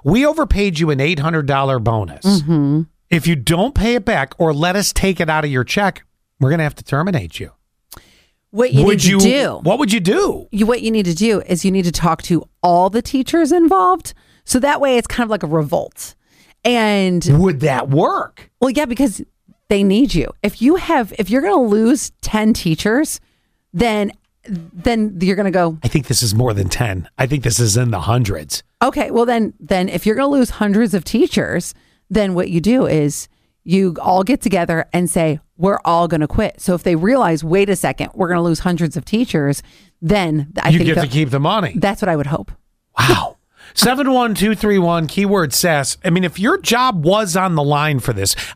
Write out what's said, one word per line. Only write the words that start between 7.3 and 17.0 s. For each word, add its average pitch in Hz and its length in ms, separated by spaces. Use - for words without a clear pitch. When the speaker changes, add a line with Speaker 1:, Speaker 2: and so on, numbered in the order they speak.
Speaker 1:
you." - 120
Speaker 2:
What 226 220
you 139 140
Speaker 1:
Would 208 60
Speaker 2:
need 208 80
to 185 100
Speaker 1:
you 196 100
Speaker 2:
do 226 420
Speaker 1:
What 208 160
would 220 140
you 226 80
do? 262 500
Speaker 2:
You, 214 140
what 233 160
you 220 100
need 220 140
to 170 100
do 202 280
is 180 240
you 185 40
need 190 140
to 170 80
talk 160 300
to - 260
all 180 260
the 220 140
teachers 277 500
involved. 359 640
So - 140
that 285 200
way 262 160
it's 226 100
kind 240 200
of 214 40
like 208 120
a 170 40
revolt. 151 680
And 202 640